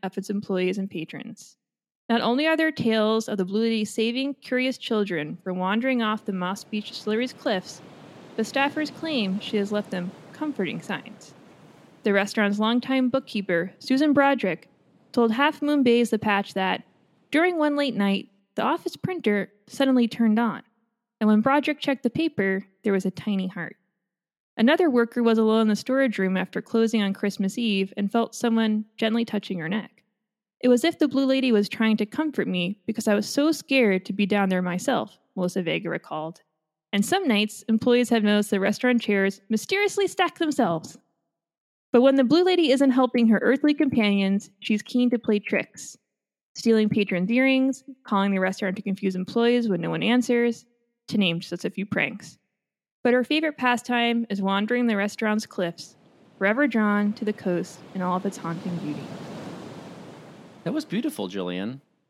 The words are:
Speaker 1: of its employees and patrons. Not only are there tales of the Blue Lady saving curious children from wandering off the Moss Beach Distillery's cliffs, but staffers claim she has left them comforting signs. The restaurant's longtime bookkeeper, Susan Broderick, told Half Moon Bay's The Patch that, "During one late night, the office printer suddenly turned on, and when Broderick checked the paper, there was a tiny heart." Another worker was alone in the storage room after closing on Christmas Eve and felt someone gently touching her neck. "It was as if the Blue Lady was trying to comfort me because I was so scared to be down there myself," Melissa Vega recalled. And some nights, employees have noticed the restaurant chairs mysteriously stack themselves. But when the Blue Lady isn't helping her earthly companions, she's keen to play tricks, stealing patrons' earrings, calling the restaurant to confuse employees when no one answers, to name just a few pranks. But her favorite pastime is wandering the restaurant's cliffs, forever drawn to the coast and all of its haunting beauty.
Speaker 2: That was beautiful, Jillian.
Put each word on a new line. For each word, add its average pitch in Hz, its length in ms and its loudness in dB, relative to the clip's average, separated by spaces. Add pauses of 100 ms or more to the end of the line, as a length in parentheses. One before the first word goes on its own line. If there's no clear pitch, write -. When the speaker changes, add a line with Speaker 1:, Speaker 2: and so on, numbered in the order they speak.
Speaker 1:
of 185 160 -6
its 190 120 -10
employees 190 480 -2
and 196 120 -6
patrons. - 640 -12 (520)
Not 233 120 0
only 254 260 0
are 320 100 2
there 320 160 0
tales 220 560 0
of 208 100 -4
the 185 60 -2
Blue 196 180 -2
Lady 226 220 0
saving 247 500 -2
curious 254 440 -4
children 175 640 -2
from 185 160 -6
wandering 233 440 0
off 214 220 -2
the 202 80 -6
Moss 185 320 -6
Beach 208 260 -8
Distillery's 226 420 -4
cliffs, - 480 -4 (560)
but 220 100 -2
staffers 285 480 -4
claim 208 460 -4
she - 160 -6
has 202 160 -2
left 208 180 -4
them 185 200 -6 (220)
comforting 208 480 -6
signs. - 520 -12 (720)
The 208 100 2
restaurant's 202 460 0
longtime 247 500 0
bookkeeper, 190 680 -2
Susan 277 340 2
Broderick, 269 560 2 (440)
told 226 200 4
Half 294 300 0
Moon 294 200 2
Bay's 240 280 4
The 214 80 0
Patch 202 360 0
that, 190 300 -2 (460)
"During 339 280 2
one 294 180 2
late 285 200 -2
night, 196 320 0 (260)
the 220 80 -4
office 330 340 -2
printer 208 540 -2 (160)
suddenly 254 400 2
turned 220 320 2
on, 220 240 -2 (580)
and 214 80 2
when 214 120 6
Broderick 294 400 2
checked - 240 -2
the 233 60 2
paper, 196 540 -2 (200)
there 208 80 2
was 190 140 0
a 185 40 0
tiny 190 380 -4
heart." 175 280 -10 (800)
Another 302 320 4
worker 240 340 0
was 226 160 4
alone 220 240 4
in 214 60 4
the 208 80 2
storage 262 420 0
room 185 180 0
after 185 260 -4
closing 226 400 0
on 196 120 0
Christmas 196 440 -4
Eve 196 380 0
and 202 160 -4
felt 233 220 0
someone 220 500 0 (120)
gently 226 280 0
touching 202 340 -6
her 160 100 -6
neck. - 340 -8 (580)
"It 254 80 2
was 247 160 6
as 339 100 2
if - 40 -16
the 302 100 4
Blue 269 180 0
Lady 262 260 2
was 202 160 4
trying 220 300 2
to 208 80 0
comfort 302 420 -2
me 180 380 -2
because 220 220 -4
I 208 60 4
was 208 140 0
so 302 240 2
scared 220 540 2
to 202 80 -6
be 202 120 2
down 202 220 2
there 185 140 0
myself," 196 560 -2 (160)
Melissa 185 280 -2
Vega 165 280 -4
recalled. 156 500 -8 (520)
And 202 120 2
some 370 240 0
nights, 208 400 0
employees 240 420 2
have 226 120 4
noticed 208 280 2
the 196 100 0
restaurant 233 420 0
chairs 196 480 0
mysteriously 392 560 0
stack 359 320 -2
themselves. 220 580 -2 (960)
But 240 80 8
when 269 140 6
the 269 100 6
Blue 302 200 6
Lady 349 260 4
isn't 269 220 6
helping 240 360 4
her 208 140 6
earthly 277 320 2
companions, 202 760 2 (100)
she's 214 220 -2
keen 247 280 0
to 240 80 0
play 214 200 0
tricks, - 580 -4 (580)
stealing 220 340 2
patrons' 196 420 0
earrings, 262 540 2 (200)
calling 196 280 0
the 190 80 0
restaurant 185 360 -2
to 214 60 -10
confuse 196 320 -4
employees 233 540 0
when 175 140 0
no 165 80 -4
one 165 120 -4
answers, 240 600 0 (440)
to 214 100 -2
name 175 220 2
just - 240 -10
a 202 60 -4
few 208 140 -8
pranks. - 540 -6 (640)
But 240 100 4
her 254 100 2
favorite 302 320 -2
pastime 233 760 0
is 196 120 -2
wandering 214 440 0
the 220 100 2
restaurant's 214 500 -2
cliffs, - 500 -8 (420)
forever 220 280 2
drawn 208 480 0
to - 100 -8
the 208 80 -2
coast 180 460 -4 (160)
and 190 80 -6
all 180 140 -2
of 185 100 -6
its 190 100 -6
haunting 175 420 -8
beauty. 147 260 -8 (1600)
Speaker 2:
That 180 80 -4
was 302 120 -4
beautiful, 185 440 -4
Jillian. 95 520 -6 (300)